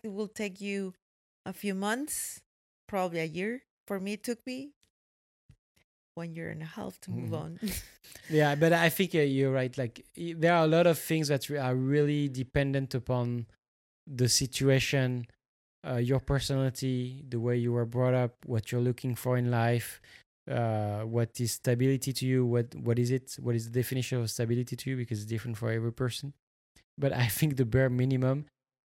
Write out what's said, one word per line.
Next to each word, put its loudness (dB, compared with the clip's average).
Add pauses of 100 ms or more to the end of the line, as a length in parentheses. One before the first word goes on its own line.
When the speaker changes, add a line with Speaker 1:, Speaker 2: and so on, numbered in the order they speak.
Speaker 1:
It -10
will -6
take -8
you -6 (500)
a -8
few -6
months, -4 (440)
probably -2
a -2
year. -6 (240)
For -4
me, -6
it -8
took -8
me -10 (1400)
one -12
year -8
and -10
a -8 (100)
half -10
to -12
move -6
Speaker 2:
Mm-hmm. -4
Speaker 1:
on. -8
<laughs> -2 (580)
Speaker 2:
Yeah, 4
but 6
I 6
think, 0
uh, 4
you're 2
right. -2
Like, -6 (120)
y-, -8
there 4
are 6
a 6
lot 6
of 6
things 0
that 0
re-, -4
are 0
really 2
dependent 0
upon -2 (600)
the 2
situation, 2 (600)
uh, -4
your 2
personality, -2
the -4
way 2
you 2
were 2
brought 2
up, 0
what -2
you're 0
looking 0
for 0
in 2
life, 0 (500)
uh, 0
what -2
is -2
stability 0
to -4
you, 4
what, 0
what 0
is 2
it, -4
what 0
is 0
the -8
definition -2
of -2
stability -2
to -6
you, -2
because -4
it's -10
different -4
for -2
every -2
person. -4 (680)
But 2
I 2
think 0
the 4
bare 4
minimum 2 (460)